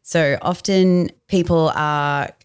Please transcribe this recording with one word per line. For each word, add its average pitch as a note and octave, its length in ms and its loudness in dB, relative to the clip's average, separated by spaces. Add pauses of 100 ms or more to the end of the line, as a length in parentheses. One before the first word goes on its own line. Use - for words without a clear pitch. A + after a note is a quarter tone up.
So D3 360 0
often F3+ 720 0 (200)
people E3+ 460 2
are, D3 520 -2 (160)